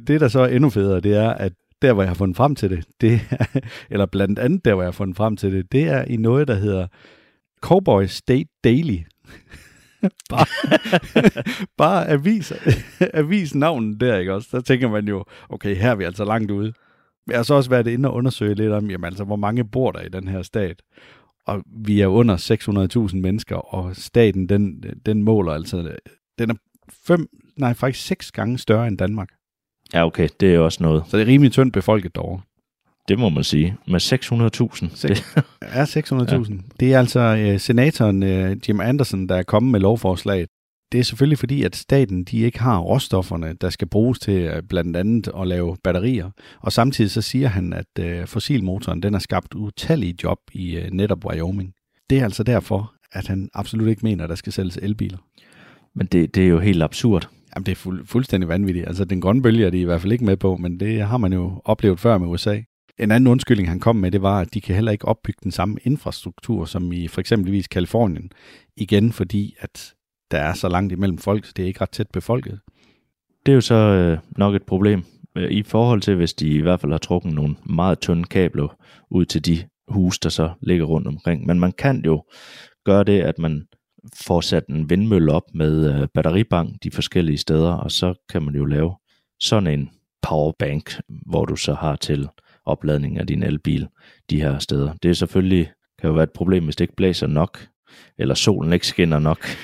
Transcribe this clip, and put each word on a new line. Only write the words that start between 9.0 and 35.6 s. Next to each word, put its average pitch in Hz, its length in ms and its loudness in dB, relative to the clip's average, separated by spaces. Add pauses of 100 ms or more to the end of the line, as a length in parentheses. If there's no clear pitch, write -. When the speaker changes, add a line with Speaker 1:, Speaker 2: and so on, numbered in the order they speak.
Speaker 1:
<laughs> 80 60 -18 (1200)
Bare, - 160 4 (680)
<laughs> - 640 0
bare 170 300 2
avis, 160 440 0 (320)
<laughs> - 300 -2
avisnavnen 147 840 0
der, 123 160 2
ikke 92 180 -2
også? 101 180 -8
Der 123 80 -2
tænker 127 280 2
man 104 200 -2
jo, 98 160 -4 (240)
okay, - 280 -4
her 107 140 2
er 170 40 2
vi 95 100 -4
altså 95 200 -6
langt 107 260 -2
ude. 104 220 -4 (580)
Jeg 120 80 0
har 117 40 0
så 143 120 2
også 135 160 2
været 120 160 4
inde 127 220 0
og 127 60 -4
undersøge 120 400 0
lidt 107 180 0
om, 104 180 -2
jamen 90 140 -8
altså, 92 200 -8
hvor 104 120 -6
mange 107 280 -2
bor 117 260 -2
der 87 100 -8
i 87 80 -10
den 92 200 -10
her 95 140 -6
stat? 90 400 -6 (640)
Og 101 160 -6 (220)
vi 104 160 2
er 98 60 6
under 107 300 4
seks - 280 -2
hundrede 98 240 2
tusind 95 340 -2
mennesker, 95 340 -4
og 92 400 -8
staten, 95 520 2
den, 101 360 0 (220)
den 107 160 0
måler 104 300 2
altså, 80 440 -6 (420)
den 117 120 0
er 117 40 0 (520)
fem, 170 220 0 (280)
nej, 123 180 0
faktisk - 320 -4
seks - 260 -8
gange 117 260 -4
større 113 300 0
end 98 100 -4
Danmark. 95 300 -4 (640)
Speaker 2:
Ja, 85 120 4
okay, 82 220 0 (120)
det 95 140 6
er 85 40 8
også 80 240 2
noget. 78 260 4
Speaker 1:
Så - 80 -2
det 107 60 4
er 107 40 2
rimelig 135 260 8
tyndt 131 200 4
befolket 98 420 0
derovre. 90 260 -8 (680)
Speaker 2:
Det 101 100 4
må 120 100 2
man 71 160 0
sige. 82 320 0 (100)
Med 90 140 0
seks - 280 -2
hundrede 117 220 2
tusind. - 400 -4
Speaker 1:
Se- - 180 -6
Speaker 2:
Det 101 160 0 (380)